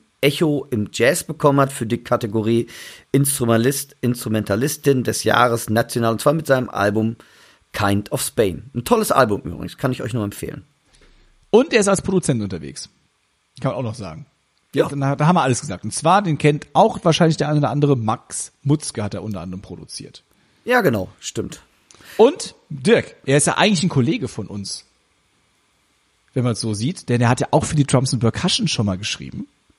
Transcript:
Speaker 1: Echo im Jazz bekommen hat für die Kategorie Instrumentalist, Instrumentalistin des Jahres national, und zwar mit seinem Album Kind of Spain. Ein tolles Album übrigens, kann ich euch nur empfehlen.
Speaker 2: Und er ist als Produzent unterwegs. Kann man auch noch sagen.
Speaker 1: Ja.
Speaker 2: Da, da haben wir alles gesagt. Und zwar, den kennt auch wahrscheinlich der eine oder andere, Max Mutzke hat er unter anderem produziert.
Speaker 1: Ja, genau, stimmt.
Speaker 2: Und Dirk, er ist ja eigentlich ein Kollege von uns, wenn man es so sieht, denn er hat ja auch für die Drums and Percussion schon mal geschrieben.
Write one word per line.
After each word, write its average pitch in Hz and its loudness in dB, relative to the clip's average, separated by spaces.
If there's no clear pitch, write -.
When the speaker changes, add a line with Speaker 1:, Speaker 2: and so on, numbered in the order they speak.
Speaker 1:
Echo 143 0
im 104 -2
Jazz 139 2
bekommen 139 2
hat 139 0
für - -6
die 113 -2
Kategorie 113 0
Instrumentalist, 131 0
Instrumentalistin 120 0
des - -4
Jahres 117 2
national, 117 0
und 110 -2
zwar 143 4
mit 156 -4
seinem 127 2
Album 110 0
Kind 101 -2
of 135 -4
Spain. - -2
Ein 120 -6
tolles 226 2
Album 113 2
übrigens, - -10
kann 135 -2
ich 123 -8
euch 107 -8
nur 113 -2
empfehlen. - -8
Speaker 2:
Und 269 4
er 233 4
ist 196 0
als 196 2
Produzent 170 0
unterwegs. 85 -10
Kann 131 -2
man 104 -6
auch 131 -6
noch 110 -6
sagen. 82 -12
Speaker 1:
Ja. 139 2
Speaker 2:
Da, 139 -2
da 147 0
haben 180 4
wir 160 4
alles 127 2
gesagt. - -10
Und 107 -8
zwar, 180 2
den 156 0
kennt 147 2
auch 214 2
wahrscheinlich 165 4
der 147 -2
eine 151 0
oder 143 0
andere, 143 2
Max - -6
Mutzke 135 -2
hat 101 -6
er 95 -8
unter 95 -8
anderem 90 -10
produziert. - -18
Speaker 1:
Ja, 247 2
genau, 113 0
stimmt. - -10
Speaker 2:
Und 269 4
Dirk, 147 2
er 135 4
ist 143 2
ja 151 0
eigentlich 190 2
ein 175 0
Kollege 139 0
von 101 -10
uns, 98 -12
wenn 127 0
man 120 0
es - -6
so 113 -4
sieht, 117 -6
denn 120 2
er 117 4
hat 123 2
ja - -2
auch 147 2
für - -4
die 143 4
Drums 131 2
and 110 -2
Percussion 175 0
schon - -2
mal 104 -2
geschrieben. 107 -10